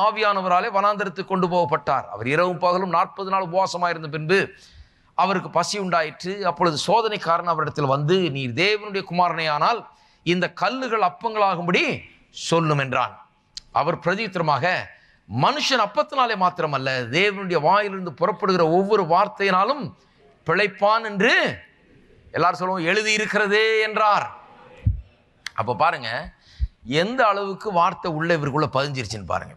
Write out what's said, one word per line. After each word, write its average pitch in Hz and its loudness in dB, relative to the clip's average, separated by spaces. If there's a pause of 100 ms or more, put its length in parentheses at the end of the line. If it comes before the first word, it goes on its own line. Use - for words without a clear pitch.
ஆவியானவராலே 202 2
வனாந்தரத்துக்கு 196 -2
கொண்டு 185 2
போகப்பட்டார். 156 0
அவர் 107 -8
இரவும் 170 0
பகலும் 180 0
நாற்பது 190 -2
நாள் 190 -2
உபவாசமாயிருந்த 175 -2
பின்பு 160 0 (800)
அவருக்கு 180 0
பசி 170 -2
உண்டாயிற்று. 175 -2 (140)
அப்பொழுது 170 0 (100)
சோதனைக்காரன் 175 0
அவரிடத்தில் 147 0
வந்து, 147 2 (120)
"நீர் 135 -6
தேவனுடைய 202 -2
குமாரனே 170 0
ஆனால் 175 0 (440)
இந்த 175 2
கல்லுகள் 220 0
அப்பங்களாகும்படி 202 0 (480)
சொல்லும்" 156 0
என்றான். 123 -2 (560)
அவர் 143 0
பிரதியுத்தரமாக, 175 -2 (640)
மனுஷன் 233 0
அப்பத்தினாலே 247 0
மாத்திரமல்ல, 160 0 (200)
தேவனுடைய 190 0
வாயிலிருந்து 190 0
புறப்படுகிற 185 0
ஒவ்வொரு 196 4
வார்த்தையினாலும் 196 2 (640)
பிழைப்பான் 202 2
என்று 208 0 (1000)
எல்லாரும் 165 2
சொல்லுவோம், 185 -2
"எழுதி 214 2
இருக்கிறதே" 208 2 (180)
என்றார். 214 2 (1300)
அப்ப 117 -4
பாருங்க, 147 0 (760)
எந்த 180 0
அளவுக்கு 196 -2
வார்த்தை 180 0
உள்ள 160 -2
இவருக்குள்ள 143 0
பதிஞ்சிருச்சுன்னு 127 -4
பாருங்க. 85 -6